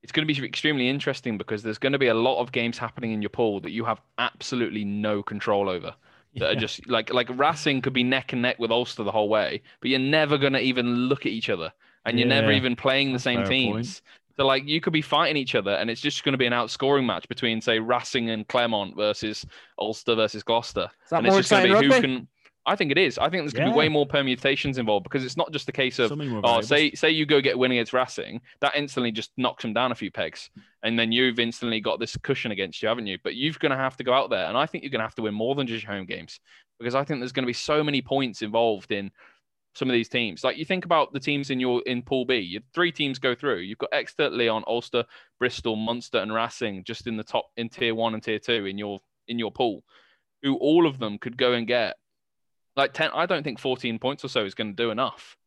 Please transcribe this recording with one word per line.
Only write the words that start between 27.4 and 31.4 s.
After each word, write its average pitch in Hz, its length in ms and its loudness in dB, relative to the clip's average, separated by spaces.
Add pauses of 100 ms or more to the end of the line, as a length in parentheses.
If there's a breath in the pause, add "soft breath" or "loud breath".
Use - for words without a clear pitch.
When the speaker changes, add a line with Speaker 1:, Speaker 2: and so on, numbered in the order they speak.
Speaker 1:
get 131 140 2
a - 20 -2
win 127 140 4
against 117 200 0
Racing, 127 480 -2 (200 soft breath)
that - 160 2
instantly 135 360 -2
just 110 240 -8
knocks 127 280 -2
them 110 100 -4
down 123 180 2
a - 40 -4
few 98 160 -8
pegs. 82 360 -8 (360 soft breath)
And 117 140 0
then 113 140 2
you've 123 280 4